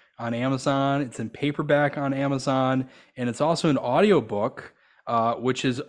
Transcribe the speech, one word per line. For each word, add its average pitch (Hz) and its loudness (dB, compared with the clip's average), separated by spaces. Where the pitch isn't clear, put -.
on 117 -6
Amazon, 139 0
it's 123 -8
in 110 -6
paperback 147 0
on 139 -2
Amazon, 131 0
and 123 -4
it's 117 -2
also 160 2
an 135 4
audiobook, 123 0
uh, 117 2
which 127 -2
is 127 -2